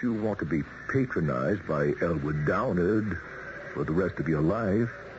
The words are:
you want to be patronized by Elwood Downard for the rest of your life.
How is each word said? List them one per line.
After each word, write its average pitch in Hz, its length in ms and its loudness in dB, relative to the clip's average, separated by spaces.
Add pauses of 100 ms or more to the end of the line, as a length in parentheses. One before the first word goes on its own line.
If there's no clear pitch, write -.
you 123 100 2
want 107 260 0
to - 60 -2
be 78 180 0 (260)
patronized 85 800 0
by 73 340 2
Elwood 76 460 0
Downard 92 720 2 (560)
for 73 80 -4
the 76 100 -2
rest 87 280 0
of 73 80 0
your 76 120 2
life. 107 480 2 (300)